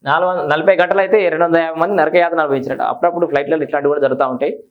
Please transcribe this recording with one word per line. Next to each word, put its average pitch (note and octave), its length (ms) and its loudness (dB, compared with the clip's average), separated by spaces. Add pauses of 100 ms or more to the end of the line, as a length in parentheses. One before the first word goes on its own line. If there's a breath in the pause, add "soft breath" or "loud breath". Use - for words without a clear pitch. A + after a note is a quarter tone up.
నాలుగు E3 260 0
వందల, E3+ 160 -4
నలభై D#3+ 300 2
గంటలు F3+ 220 2
అయితే F#3+ 300 2
రెండు D#3+ 160 0
వందల E3 140 2
యాభై E3 220 -2
మంది F#3+ 160 0
నరకయాతన E3+ 440 2
అనుభవించారట. C3+ 400 -2
అప్పుడప్పుడు E3+ 460 -2
ఫ్లైట్లలో D3+ 360 -2
ఇట్లాంటివి C#3+ 260 -2
కూడా D3 120 0
జరుగుతూ C3+ 280 0
ఉంటాయి. B2+ 300 -4 (120)